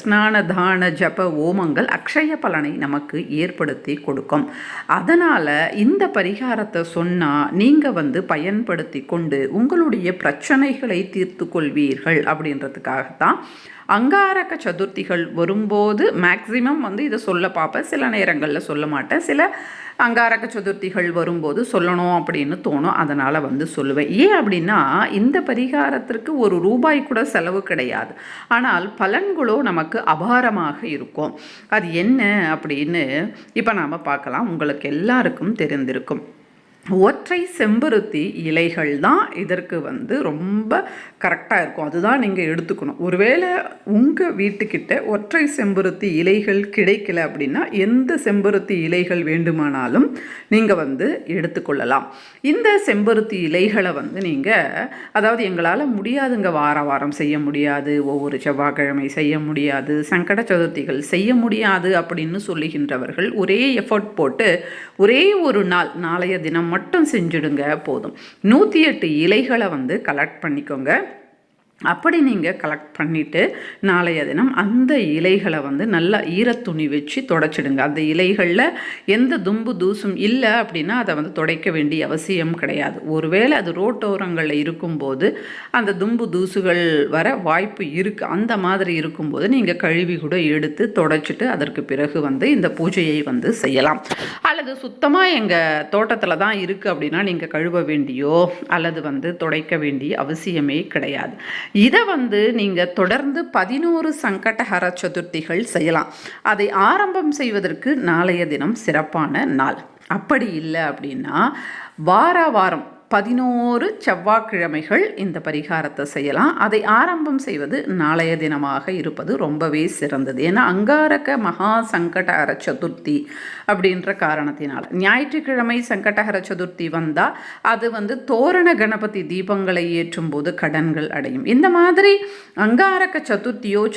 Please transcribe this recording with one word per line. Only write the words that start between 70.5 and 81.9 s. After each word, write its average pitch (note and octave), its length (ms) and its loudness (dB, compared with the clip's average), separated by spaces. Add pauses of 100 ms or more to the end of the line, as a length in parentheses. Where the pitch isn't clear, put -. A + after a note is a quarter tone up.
அப்படி D#4+ 360 2
நீங்க G3 420 2
கலெக்ட் D3+ 320 -6
பண்ணிட்டு D#3+ 640 0 (220)
நாளைய F3 460 2
தினம் F#3+ 300 2
அந்த B3 440 4
இலைகளை E3+ 600 2
வந்து C#3 260 -2
நல்லா G3 340 2
ஈரத்துணி F3+ 720 0
வச்சு D3 320 -4
தொடச்சிடுங்க. D#3 560 0
அந்த D3 240 0
இலைகள்ல F3+ 640 2 (420)
எந்த A#3+ 320 4
தும்பு G#3+ 360 -2
தூசும் F#3+ 420 -2
இல்ல A3+ 460 2
அப்படின்னா E3 280 -4
அதை G#3+ 260 0
வந்து D3+ 160 -4
துடைக்க D#3+ 400 -2
வேண்டிய D3+ 340 0